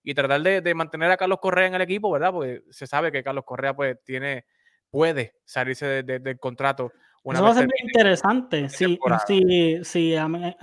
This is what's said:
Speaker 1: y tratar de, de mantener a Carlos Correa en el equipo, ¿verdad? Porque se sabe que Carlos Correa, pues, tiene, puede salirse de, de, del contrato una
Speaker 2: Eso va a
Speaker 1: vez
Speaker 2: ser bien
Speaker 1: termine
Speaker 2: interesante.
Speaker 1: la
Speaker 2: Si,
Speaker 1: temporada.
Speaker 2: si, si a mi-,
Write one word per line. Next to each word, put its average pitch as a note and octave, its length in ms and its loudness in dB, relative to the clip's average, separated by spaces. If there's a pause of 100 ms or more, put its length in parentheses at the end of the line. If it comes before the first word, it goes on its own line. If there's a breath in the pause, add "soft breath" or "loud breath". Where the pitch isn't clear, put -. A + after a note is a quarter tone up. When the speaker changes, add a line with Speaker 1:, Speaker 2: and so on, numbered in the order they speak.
Speaker 1:
y C#3 120 -10
tratar C#3 260 2
de, F#3 220 2
de E3+ 120 0
mantener E3 360 -2
a F#3 80 4
Carlos F#3 240 0
Correa F#3 240 2
en F#3 80 -4
el F#3 80 0
equipo, G3+ 280 -2
¿verdad? E3 220 0
Porque C3+ 380 -6
se - 160 -18
sabe D3+ 260 0
que C3+ 100 -4
Carlos C3+ 220 -6
Correa, C3+ 320 -4
pues, C3+ 260 -2
tiene, C3 440 -8 (420)
puede D3 460 0 (100)
salirse B2+ 400 -6
de, C3+ 180 -2
de, B2+ 180 -6
del C3 180 -8
contrato C3 520 -4 (360 soft breath)
una C3 120 -2
Speaker 2:
Eso F#3 60 4
va A3 60 8
a - 40 8
Speaker 1:
vez B3 60 4
Speaker 2:
ser B3+ 80 2
bien - 20 -4
Speaker 1:
termine C4 200 -4
Speaker 2:
interesante. G#3 680 2
Speaker 1:
la C#3 80 -4
Speaker 2:
Si, D#3+ 160 -4
Speaker 1:
temporada. B2+ 420 2
Speaker 2:
si, F3+ 580 4
si E3 300 0
a D#3 140 0
mi-, F3 340 -6